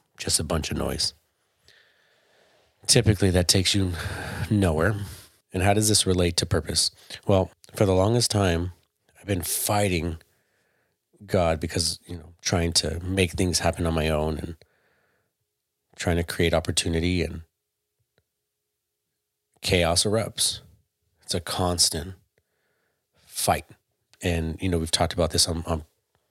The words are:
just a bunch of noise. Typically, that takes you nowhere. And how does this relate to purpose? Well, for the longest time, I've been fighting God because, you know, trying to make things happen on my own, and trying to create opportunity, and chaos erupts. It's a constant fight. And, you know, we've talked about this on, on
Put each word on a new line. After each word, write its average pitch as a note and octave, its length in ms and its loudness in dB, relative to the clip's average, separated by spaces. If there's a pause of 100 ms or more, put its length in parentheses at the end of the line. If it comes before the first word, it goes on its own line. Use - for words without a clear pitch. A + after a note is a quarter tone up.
(180)
just - 220 -2
a - 40 -4
bunch D#2+ 280 -4
of D2 60 -4
noise. C2+ 360 -4 (1700)
Typically, G#2 440 4
that F2 160 4
takes - 280 2
you F#2+ 180 0 (560)
nowhere. F#2+ 460 2 (580)
And - 100 -2
how G2+ 100 4
does G#2+ 160 2
this G#2 160 2
relate F2 320 2
to - 80 -2
purpose? - 460 -2 (360)
Well, F#2+ 240 4 (240)
for A2 100 2
the F#2+ 80 4
longest A2 380 2
time, F2+ 400 2 (480)
I've - 80 -14
been F#2+ 140 -2
fighting F2 760 -2 (1080)
God E2+ 340 2
because, E2 460 -4
you F2 120 -12
know, E2 240 -20
trying E2+ 320 0
to D#2+ 280 -2
make F#2 320 0
things F2+ 260 0
happen E2+ 260 0
on E2 80 0
my D#2 160 0
own, D#2 280 0
and D#2+ 180 -10 (1400)
trying E2+ 220 -2
to E2+ 60 0
create E2 300 0
opportunity, E2+ 680 0
and E2 180 -8 (2250)
chaos E2+ 420 2
erupts. - 580 -2 (640)
It's - 100 -8
a E2+ 80 -2
constant F2+ 720 -2 (1120)
fight. - 400 -2 (560)
And, D#2+ 400 -2
you F#2+ 80 -2
know, F2 80 2
we've D#2+ 140 -4
talked - 220 0
about E2 180 0
this - 160 2
on, E2 180 -4
on D#2+ 180 -4 (480)